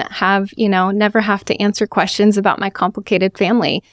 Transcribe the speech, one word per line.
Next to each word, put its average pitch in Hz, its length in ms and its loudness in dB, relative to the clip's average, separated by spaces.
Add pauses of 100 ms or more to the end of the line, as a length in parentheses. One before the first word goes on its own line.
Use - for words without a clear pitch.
(120)
have, 196 440 -2
you 214 140 0
know, 185 220 2
never 208 280 0
have 202 260 -2
to - 140 -4
answer 202 280 2
questions 202 500 2
about 202 220 0
my 196 100 -4
complicated 190 680 -2
family. 190 560 0